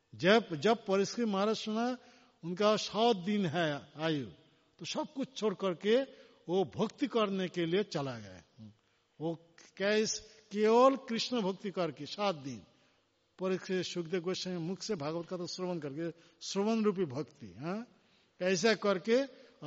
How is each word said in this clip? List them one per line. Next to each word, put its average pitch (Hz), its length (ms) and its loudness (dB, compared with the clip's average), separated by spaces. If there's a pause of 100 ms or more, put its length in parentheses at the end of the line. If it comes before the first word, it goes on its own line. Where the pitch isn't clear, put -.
(160)
जब, 180 400 4
जब 196 300 2
परीक्षित 196 400 0
महाराज 208 300 0
सुना 233 420 -2 (460)
उनका 196 320 2
सात 226 400 2
दिन 196 300 0
है 147 500 0
आयु, 151 300 0 (540)
तो 170 60 -12
सब 311 280 -6
कुछ 262 240 -8
छोड़ 208 160 0
करके 196 480 2 (480)
वो 185 140 2
भक्ति 208 440 -2
करने 196 420 0
के 175 160 -2
लिए 180 180 2
चला 135 360 -4
गया। 101 520 -18 (500)
वो 165 140 -4 (420)
कैस-, 214 420 0 (320)
केवल 226 440 6
कृष्ण 226 460 -4
भक्ति 190 300 -4
करके 160 340 -4
सात 202 300 -2
दिन 131 280 -10 (760)
परीक्षित 185 460 -2
सुखदेव 175 360 -4
गोस्वामी 180 360 -4
मुख 175 240 -6
से 214 140 -4
भागवत 160 320 -6
कथा 180 180 -6
श्रवण 180 340 -4
करके, 151 320 -6 (300)
श्रवण 214 420 0
रूपी 190 220 2
भक्ति, 123 540 -8
हाँ, 190 280 -8 (540)
ऐसा 190 340 4
करके 226 720 0 (220)